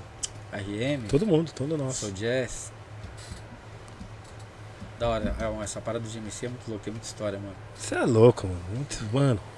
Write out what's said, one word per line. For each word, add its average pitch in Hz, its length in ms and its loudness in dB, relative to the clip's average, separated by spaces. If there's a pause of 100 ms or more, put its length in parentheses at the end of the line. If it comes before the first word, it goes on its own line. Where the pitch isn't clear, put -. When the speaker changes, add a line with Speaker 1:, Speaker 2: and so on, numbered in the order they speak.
(540)
Speaker 1:
R 101 300 -4
M. 131 240 -2
Speaker 2:
Todo 143 180 4
mundo, 165 260 4
todo 147 240 -4
nosso. 131 260 -2
Speaker 1:
Soul 104 100 -4
Jazz. 117 600 -2 (2250)
Da 117 100 2
hora, 107 300 0
é, 110 240 -2
essa 104 180 -6
parada 113 220 -4
do 110 80 -8
G 113 80 -8
M 107 100 -8
C - 160 -8
é 123 40 -2
muito 120 200 -10
louca, 104 140 -6
tem 110 100 -6
muita 113 140 -10
história, 101 320 -4
mano. 98 160 -10 (200)
Speaker 2:
Cê - 200 -6
é 349 100 4
louco, 117 400 10
mano. 90 140 -2 (160)
Muito, 139 360 -4
mano, 131 280 6 (180)